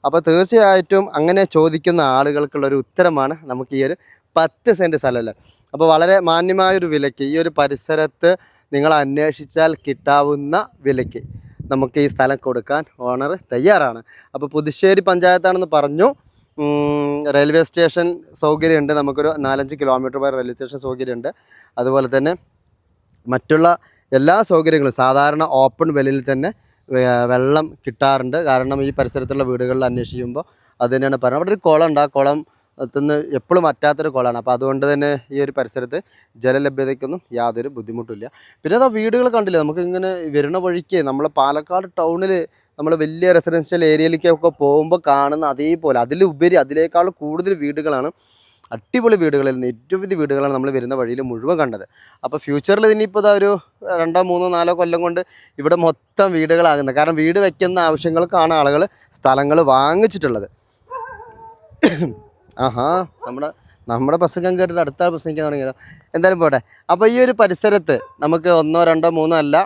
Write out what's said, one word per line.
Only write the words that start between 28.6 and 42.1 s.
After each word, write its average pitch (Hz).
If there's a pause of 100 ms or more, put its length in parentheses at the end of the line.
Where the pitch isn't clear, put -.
ഈ - (120)
പരിസരത്തുള്ള 135
വീടുകളിൽ 127
അന്വേഷിക്കുമ്പോൾ 123 (380)
അത് 120
തന്നെയാണ് 135
പറയുന്നത്. 127
അവിടെ 185
ഒരു 196
കുളം 156
ഉണ്ട്, 147
ആ - (100)
കുളം 139 (540)
ത്തുന്ന് 147 (220)
എപ്പോഴും 175
വറ്റാത്തൊരു 147
കുളമാണ്. 123
അപ്പോൾ 123
അതുകൊണ്ട് 135
തന്നെ 143 (260)
ഈ -
ഒരു 135
പരിസരത്ത് 127 (460)
ജലലഭ്യതയ്ക്കൊന്നും 135 (160)
യാതൊരു 117
ബുദ്ധിമുട്ടില്ല. 113 (360)
പിന്നെ 160
അതാ 262 (100)
വീടുകൾ 226
കണ്ടില്ലേ, 190
നമുക്ക് 156
ഇങ്ങനെ 185 (240)
വരുന്ന 147
വഴിക്ക് 175 (100)
നമ്മൾ 139 (120)
പാലക്കാട് 151 (120)
ടൗണിൽ 175 (460)